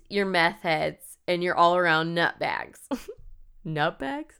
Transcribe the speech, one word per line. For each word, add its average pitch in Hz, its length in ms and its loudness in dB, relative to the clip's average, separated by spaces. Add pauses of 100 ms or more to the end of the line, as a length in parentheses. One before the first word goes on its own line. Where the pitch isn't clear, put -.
your 202 160 0
meth 185 380 2
heads, 156 640 -4
and 175 160 0
your 180 120 0
all-around 170 640 4
nutbags. - 600 -2 (100)
<laughs> - 180 -8 (600)
Nutbags? 262 720 -4